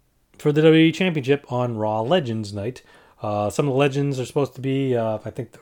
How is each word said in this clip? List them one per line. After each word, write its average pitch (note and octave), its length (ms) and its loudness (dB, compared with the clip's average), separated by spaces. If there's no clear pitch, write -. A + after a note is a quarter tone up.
for D3+ 120 0
the D3+ 100 2
W D#3 120 8
W D#3+ 140 6
E E3 60 4
Championship D3+ 600 -2
on B2 240 -2
Raw G#2+ 240 -2
Legends A2+ 520 -2
Night. G#2 300 -8
Uh, G#2 260 -2
some D3 200 -2
of C3 60 -2
the C3 40 2
legends C#3+ 400 0
are B2+ 60 -4
supposed C#3 320 -4
to C3 40 -16
be, C3+ 360 -2
uh, A2 280 -2
I A2 60 -8
think, A#2 300 -12